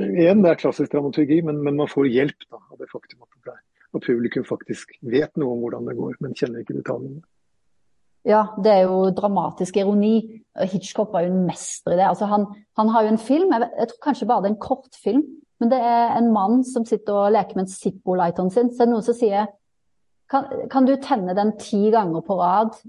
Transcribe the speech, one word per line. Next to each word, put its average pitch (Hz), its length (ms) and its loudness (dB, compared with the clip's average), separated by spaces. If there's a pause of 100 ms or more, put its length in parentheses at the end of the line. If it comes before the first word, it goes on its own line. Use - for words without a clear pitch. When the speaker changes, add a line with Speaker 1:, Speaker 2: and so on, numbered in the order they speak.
(140)
Speaker 1:
igjen, 180 300 6
det 165 80 6
er - 100 -4
klassisk 139 300 -2
dramaturgi, 147 500 0
men, 151 220 -4
men 143 120 -2
man 147 120 0
får 139 180 0
hjelp 127 420 0
da, 110 220 -20
av - 80 -20
det 131 100 -16
faktum - 380 -20
at - 180 -20
det - 80 -14
er, - 120 -20 (340)
at - 80 -14
publikum 120 400 0
faktisk - 560 -10
vet 135 340 -2
noe 139 160 -2
om 117 140 -6
hvordan 120 240 -8
det 123 80 -10
går, - 220 -6
men 127 180 -10
kjenner 117 240 -6
ikke 135 160 -8
detaljene. 131 480 -10 (1000)
Speaker 2:
Ja, 214 160 4 (180)
det 202 80 2
er 196 140 6
jo 185 320 2
dramatisk 185 640 -2
ironi. 208 640 0 (260)
Hitchcock 208 460 -6
var 175 80 0
jo 180 80 0
en 185 160 0
mester - 480 -6
i - 20 2
det. 185 80 4
Altså, 196 220 0
han, 208 180 0 (320)
han 220 120 2
har 220 180 2
jo 214 80 0
en 220 80 2
film, 330 320 2
jeg 233 80 0
vet, - 160 -4
jeg 233 100 0
tror - 160 -20
kanskje 226 240 -2
bare 220 140 2
det 202 60 0
er 214 60 -2
en 208 120 -10
kortfilm, - 560 -2 (380)
men 233 100 2
det 262 80 4
er 233 400 2
en 233 160 4
mann 220 320 2
som 233 180 -4
sitter 214 300 -2
og 202 180 2
leker 196 240 0
med 190 80 -2
en 190 80 -8
Zippo-lighteren 180 800 -2
sin. 247 220 2
Så 247 80 0
er 233 40 6
det 240 60 4
noen 220 140 -2
som 233 100 0
sier, 208 300 0 (840)
«Kan, 277 160 -2 (240)
kan 262 160 2
du 262 160 4
tenne 196 380 -2
den 214 240 2
ti 208 320 0
ganger 170 320 0
på 196 100 -2
rad 190 380 0 (140)